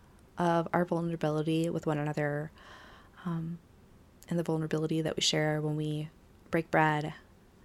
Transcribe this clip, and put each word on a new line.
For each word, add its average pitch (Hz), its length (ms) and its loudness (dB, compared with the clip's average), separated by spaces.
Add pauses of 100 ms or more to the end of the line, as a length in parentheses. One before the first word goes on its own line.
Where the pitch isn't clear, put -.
(380)
of 170 340 2
our 175 140 2
vulnerability 165 840 0
with 165 180 -4
one 151 120 0
another, 147 520 -2 (760)
um, 165 320 -4 (720)
and 170 80 0
the 165 60 0
vulnerability 160 580 0
that 156 140 0
we - 40 -4
share 151 400 2
when 151 160 0
we 151 320 -2 (420)
break 170 200 0
bread 156 420 2 (520)